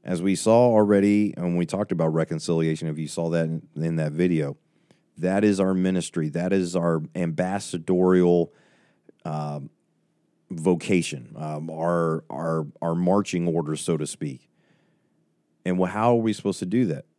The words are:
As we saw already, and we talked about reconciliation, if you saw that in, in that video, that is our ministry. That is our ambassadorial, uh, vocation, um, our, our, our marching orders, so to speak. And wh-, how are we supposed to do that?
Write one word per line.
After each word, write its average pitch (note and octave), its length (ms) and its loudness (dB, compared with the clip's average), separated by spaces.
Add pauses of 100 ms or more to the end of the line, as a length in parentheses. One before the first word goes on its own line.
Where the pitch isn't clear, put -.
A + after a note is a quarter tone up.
As F2 180 -4
we F#2+ 140 2
saw A#2 380 4
already, G#2 600 4
and F2 220 -2
we F2 80 2
talked G2 260 -4
about E2 180 0
reconciliation, D#2+ 760 -2
if D#2 120 -6
you D#2 80 -6
saw E2 220 -6
that E2 160 0
in, D#2+ 300 -6
in E2 220 -4
that D2+ 140 -2
video, D#2 460 -2 (600)
that F#2+ 260 0
is G2+ 160 4
our F#2+ 140 2
ministry. F#2 560 0
That F2 240 -2
is F2+ 220 0
our E2+ 260 0 (140)
ambassadorial, F2+ 1400 2 (720)
uh, D2+ 340 -8 (920)
vocation, E2 840 -2
um, D#2 340 -8
our, E2 600 0
our, D#2+ 380 -4 (140)
our E2 140 -2
marching F2+ 520 2
orders, D#2 340 -2
so E2 160 0
to D2 100 -4
speak. - 400 -10 (1160)
And F#2 120 -2
wh-, F#2 120 0
how G#2+ 220 2
are A#2 100 4
we A2 100 0
supposed G2+ 280 -4
to F#2+ 60 -6
do A2+ 200 0
that? D2 200 -6 (140)